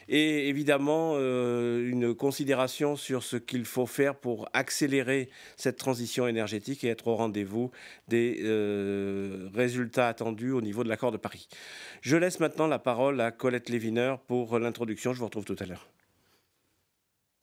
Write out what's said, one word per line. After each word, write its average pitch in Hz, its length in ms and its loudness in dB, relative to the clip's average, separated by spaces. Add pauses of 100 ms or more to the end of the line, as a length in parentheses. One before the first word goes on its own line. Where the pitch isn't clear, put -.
Et 147 440 2
évidemment, 147 640 2
euh, 120 720 2
une 123 240 2
considération 139 840 0
sur 131 260 -4
ce - 140 -6
qu'il 120 280 -4
faut 127 220 0
faire 139 300 0
pour 113 360 -4
accélérer 135 760 2 (280)
cette 127 200 0
transition 123 500 0
énergétique 113 560 -2
et 123 60 0
être 113 180 -2
au 117 80 2
rendez-vous 107 560 0 (380)
des, 117 340 2
euh, 98 1120 -2
résultats 123 540 2
attendus 113 420 -4
au 131 100 0
niveau 107 220 -2
de 113 60 -2
l'accord 110 240 0
de 107 60 -4
Paris. - 280 -10 (540)
Je 131 160 4
laisse 175 240 2
maintenant 156 260 0
la 143 140 2
parole 131 400 2
à 117 100 2
Colette 123 380 -2
Léviner 120 480 0 (100)
pour 120 320 0
l'introduction. 117 540 -2
Je 127 80 -4
vous 117 60 -4
retrouve 104 180 -6
tout 98 160 -4
à 98 60 -6
l'heure. 90 220 -12 (1500)